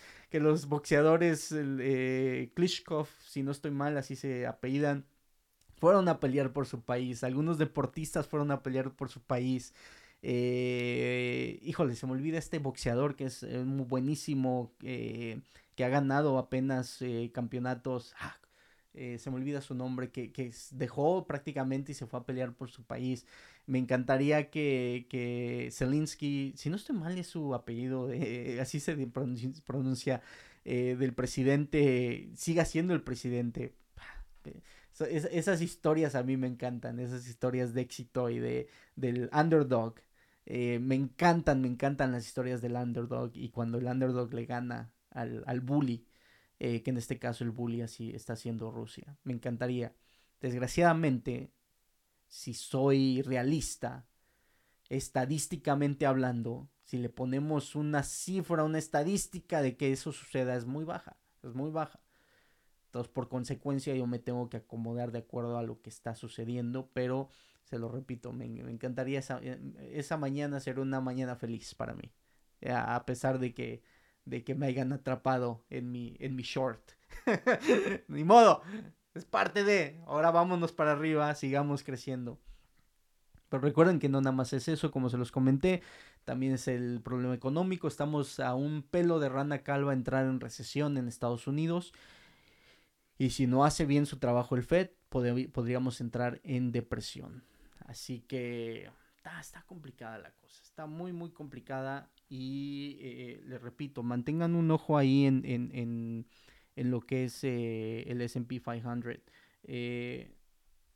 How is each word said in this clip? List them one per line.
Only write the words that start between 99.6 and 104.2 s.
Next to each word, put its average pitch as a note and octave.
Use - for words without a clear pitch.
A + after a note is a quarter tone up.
complicada B2+
la D#2
cosa, -
está -
muy, E3+
muy E3+
complicada. C3+
Y, C#3
eh, B2
les B2
repito, C3+
mantengan C#3+